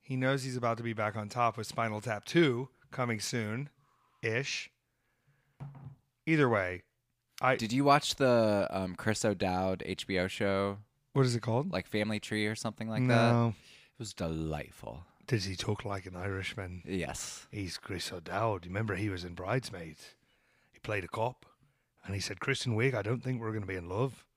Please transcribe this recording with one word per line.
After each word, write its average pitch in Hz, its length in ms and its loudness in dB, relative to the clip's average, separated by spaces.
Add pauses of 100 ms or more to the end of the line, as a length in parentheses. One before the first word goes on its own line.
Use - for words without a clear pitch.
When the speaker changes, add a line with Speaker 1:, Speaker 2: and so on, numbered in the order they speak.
Speaker 1:
He 131 120 -4
knows 131 260 2
he's 127 140 -4
about 117 220 2
to 117 40 -8
be 117 100 -2
back 107 240 0
on 104 120 -4
top 117 280 2
with 110 120 -6
Spinal 110 320 -2
Tap 104 240 -4
two 135 440 4 (220)
coming 120 300 -2
soon-ish. 117 1500 -4 (1600)
Either 151 220 6
way, 92 340 2 (580)
I 131 160 4
Speaker 2:
Did 110 160 -2
you 135 120 2
watch 143 320 6
the, 113 540 6
um, 92 240 -2
Chris 107 300 0
O'Dowd 95 600 2
H - 220 -4
B 95 120 2
O 90 100 2
show? 98 500 0 (340)
Speaker 1:
What 135 140 4
is 120 80 2
it 117 60 0
called? 127 320 0
Speaker 2:
Like 92 160 -2
Family 104 320 0
Tree 107 260 -2
or 107 80 -2
something 110 340 -6
like 113 140 0
Speaker 1:
No. 123 120 6
Speaker 2:
that? 117 340 6
It - 500 -10
was 107 160 -12
delightful. 80 880 -4 (220)
Speaker 1:
Does 104 180 0
he 92 120 -6
talk - 280 -4
like 98 220 -6
an 90 100 -12
Irishman? 92 680 -6
Speaker 2:
Yes. - 680 -6
Speaker 1:
He's 95 280 -8
Chris - 340 -8
O'Dowd. 92 540 -2
Remember, 101 300 -2
he 101 120 -2
was 90 160 -4
in 87 100 -8
Bridesmaids. 90 800 -6 (580)
He - 80 -20
played 104 240 -4
a 87 40 -12
cop, 117 380 -4 (580)
and 98 100 -6
he 98 60 -2
said, 92 200 -6
"Kristen 123 360 -2
Wiig, 123 180 2
I 104 80 -2
don't 113 200 -2
think 127 180 -4
we're 110 120 -4
gonna 107 140 -4
be 95 100 -4
in 85 120 -8
love." 107 360 -4 (120)